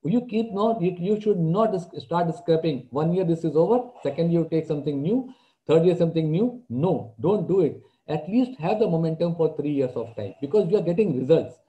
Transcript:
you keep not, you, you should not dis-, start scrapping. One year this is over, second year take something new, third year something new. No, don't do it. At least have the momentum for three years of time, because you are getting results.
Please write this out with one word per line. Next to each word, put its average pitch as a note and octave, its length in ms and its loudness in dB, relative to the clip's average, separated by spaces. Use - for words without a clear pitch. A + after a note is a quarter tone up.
you A#3+ 220 0
keep A3+ 260 -2
not, G3+ 280 0
you, F3+ 160 0
you G3+ 220 0
should G#3 180 0
not F3 360 2
dis-, F3 300 -8
start E3+ 340 -2
scrapping. D#3 540 0
One D3+ 220 0
year F#3 120 0
this E3 180 0
is D3+ 140 0
over, G#3 320 2
second E3 300 0
year E3+ 140 2
take D#3+ 200 -2
something D3 360 -4
new, A3+ 320 -2
third E3 160 6
year F3 140 4
something E3 340 0
new. G#3+ 380 -2
No, C3 500 -2
don't F3 260 0
do F3+ 140 2
it. D#3 220 0
At D#3+ 220 -6
least A#3+ 320 0
have G3+ 180 -2
the A3 80 2
momentum E3 480 0
for D#3+ 220 0
three D3 140 0
years C3+ 240 0
of A2+ 200 -8
time, G2+ 240 -8
because E3+ 320 0
you G#3 60 2
are F3+ 60 0
getting E3+ 360 0
results. - 360 2